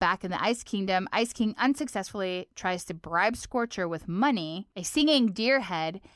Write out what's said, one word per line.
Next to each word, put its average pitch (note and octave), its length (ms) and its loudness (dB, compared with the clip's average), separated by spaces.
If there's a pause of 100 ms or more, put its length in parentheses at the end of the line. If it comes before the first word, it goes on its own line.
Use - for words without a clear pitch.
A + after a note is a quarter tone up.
Back F3+ 240 2
in F3+ 80 -4
the D#3+ 100 -2
Ice A3+ 220 0
Kingdom, F#3+ 480 0
Ice A#3 200 2
King A3 260 0
unsuccessfully G3+ 1000 -2
tries F#3 300 -2
to F#3 80 -6
bribe F3 420 0
Scorcher A#3 500 -2
with E3 220 -6
money, F#3 680 0
a F3+ 80 -8
singing D4 460 4
deer A3+ 320 2
head, F3 400 -4 (160)